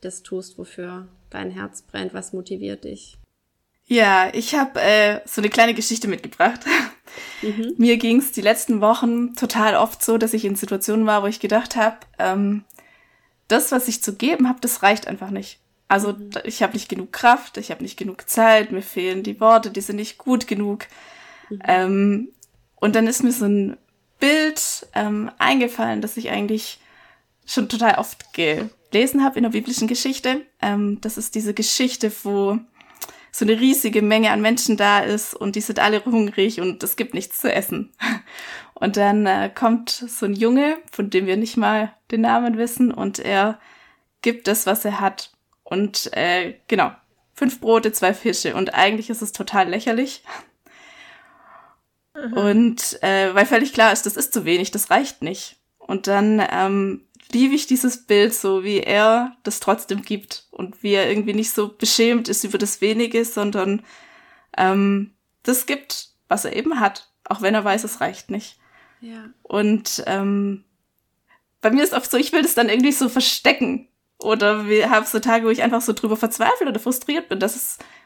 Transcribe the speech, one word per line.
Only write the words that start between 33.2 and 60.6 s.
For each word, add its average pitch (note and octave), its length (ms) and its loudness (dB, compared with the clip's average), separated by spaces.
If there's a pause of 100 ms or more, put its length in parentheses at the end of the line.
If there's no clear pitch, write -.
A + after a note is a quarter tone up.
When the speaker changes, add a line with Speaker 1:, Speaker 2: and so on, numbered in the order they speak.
Speaker 2:
so - 120 -2
eine A3 160 4
riesige A3+ 420 2
Menge G#3+ 300 4
an G#3 80 0
Menschen A3+ 360 2
da G3+ 240 4
ist G#3 340 -4
und G3+ 220 -6
die G#3+ 40 -4
sind G#3+ 180 -6
alle G#3 260 2
hungrig A3 560 0
und F3+ 220 -4
es - 140 -4
gibt - 180 -6
nichts - 260 -8
zu - 120 0
essen. - 460 -4
<laughs> - 220 -4 (540)
Und G3+ 220 -2
dann, G3+ 300 4
äh, G3 280 0
kommt A#3 360 0
so - 340 -8
ein G3+ 80 -2
Junge, C4 460 2 (120)
von G3 200 -6
dem F#3+ 160 0
wir F#3 100 0
nicht A3 220 -2
mal G#3+ 340 0 (180)
den A3+ 120 0
Namen A#3 340 2
wissen, A#3+ 340 0
und G3 280 -6
er G3+ 420 0 (640)
gibt A#3 260 -2
das, G#3+ 160 0
was G#3 220 -2
er G3+ 140 -4
hat. G3 320 -4 (320)
Und, G3 500 -4
äh, F3 400 -2 (120)
genau, F#3+ 240 2 (440)
fünf - 260 -2
Brote, A3 320 2
zwei F#3 220 0
Fische. - 400 -4
Und F#3+ 180 -4
eigentlich G#3+ 380 2
ist A3+ 100 -8
es G#3+ 120 -8
total F#3+ 360 -2
lächerlich. A3+ 540 -4 (1900)
Speaker 3:
Mhm. B3+ 180 -10
Speaker 2:
Und, A3+ 680 2
äh, F#3+ 320 0
weil G3+ 120 6
völlig B3+ 260 2
klar A3 200 6
ist, G3 140 -2
das G3+ 100 -4
ist - 160 -4
zu G3 120 -2
wenig, F3 260 2
das - 200 -4
reicht C4+ 320 0
nicht. - 340 -10 (220)
Und - 280 -6
dann, G#3 440 4
ähm, G3 520 -2 (300)
liebe C4 220 4
ich D4 120 0
dieses B3+ 400 0
Bild G#3 280 4
so, F#3+ 300 -2
wie G3+ 160 0
er A3+ 640 2
das - 180 -6
trotzdem G3 420 -2
gibt - 480 -10
und - 320 -14